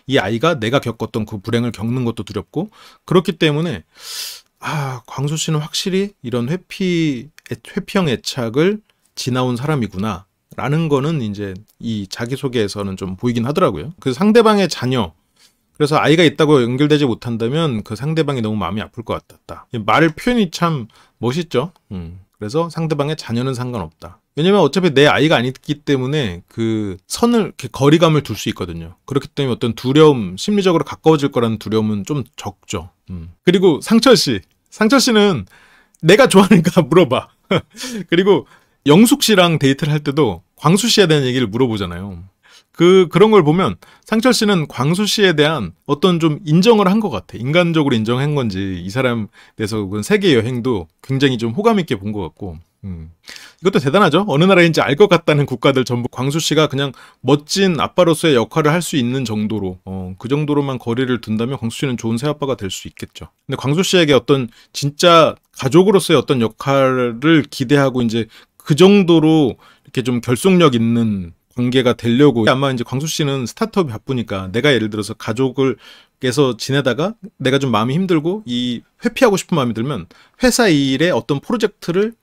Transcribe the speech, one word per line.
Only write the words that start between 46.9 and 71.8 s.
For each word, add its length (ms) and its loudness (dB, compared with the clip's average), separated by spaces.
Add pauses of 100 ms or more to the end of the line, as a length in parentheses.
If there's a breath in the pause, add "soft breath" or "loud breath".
것 100 -4
같아. 260 -10
인간적으로 580 0
인정한 400 0
건지, 480 -4
이 60 -10
사람 400 -2 (280 soft breath)
대해서 280 -4
그런 180 -6
세계 320 2
여행도 540 -2 (140)
굉장히 340 0
좀 160 -4
호감 280 0
있게 160 -4
본 160 -10
것 100 -8
같고. 340 -12 (280)
음. 280 -14 (480 loud breath)
이것도 180 0
대단하죠? 480 2
어느 180 0
나라인지 360 4
알 160 0
것 120 6
같다는 380 2
국가들 380 0
전부 240 -4
광수 320 -4
씨가 280 0
그냥 240 -6 (280 soft breath)
멋진 580 0
아빠로서의 580 2
역할을 360 0
할 100 0
수 140 -6
있는 300 -2
정도로, 580 -6
어, 340 -10
그 100 -12
정도로만 500 -2
거리를 420 -4
둔다면 380 -4
광수 220 -8
씨는 180 -4
좋은 180 -4
새아빠가 400 -4
될 140 -8
수 180 -14
있겠죠. 400 -18 (180)
근데 100 -6
광수 260 -2
씨에게 320 2
어떤 340 2 (240 soft breath)
진짜 640 2 (240)
가족으로서의 600 4
어떤 220 0
역할을 1120 0
기대하고 520 0
이제 240 -2 (300 soft breath)
그 200 -2
정도로 800 4 (280 soft breath)
이렇게 180 -6
좀 200 -2
결속력 520 2
있는 580 -2 (220)
관계가 380 0